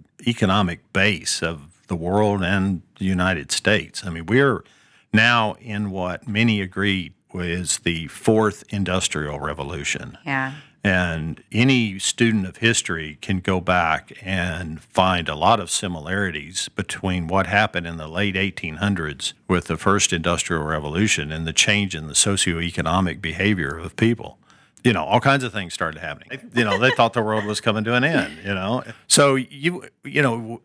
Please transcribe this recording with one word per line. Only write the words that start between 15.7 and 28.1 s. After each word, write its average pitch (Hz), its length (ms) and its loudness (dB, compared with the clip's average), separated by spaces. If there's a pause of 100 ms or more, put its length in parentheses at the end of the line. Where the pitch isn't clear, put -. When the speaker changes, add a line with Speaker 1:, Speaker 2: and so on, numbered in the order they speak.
Speaker 1:
between 90 560 -4
what 92 200 2
happened 92 400 0
in 85 120 -10
the 78 100 -12
late 95 280 -2
eighteen 92 400 -4
hundreds 82 580 -2 (120)
with 90 200 0
the 82 100 -4
first 98 380 2
industrial 82 480 0
revolution 78 680 0
and 80 160 -6
the - 60 -4
change 101 420 2
in 78 120 -8
the 73 80 -8
socioeconomic 85 1040 0
behavior 85 560 0
of 82 200 -12
people. - 420 0 (440)
You 120 120 4
know, 80 100 0
all 104 160 4
kinds 135 240 4
of 113 80 -8
things 92 220 -8
started 80 260 -2
happening. 80 540 -12
You 117 100 4
know, 101 140 0
they 127 140 4
thought 117 200 4
the 117 100 0
world 107 220 0
was 104 160 -4
coming 110 240 0
to 117 100 0
an 123 100 2
end, 147 380 0